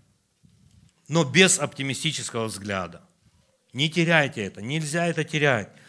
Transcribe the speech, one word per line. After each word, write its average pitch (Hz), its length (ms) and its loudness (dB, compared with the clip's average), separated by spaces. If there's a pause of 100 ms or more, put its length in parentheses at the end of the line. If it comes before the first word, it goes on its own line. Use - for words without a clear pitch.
(1080)
но 156 160 4
без 175 340 6
оптимистического 135 880 -4
взгляда. 95 560 -6 (720)
Не 147 160 0
теряйте 160 540 2
это, 95 180 -8
нельзя 156 460 -4
это 160 180 -4
терять. 139 420 0 (220)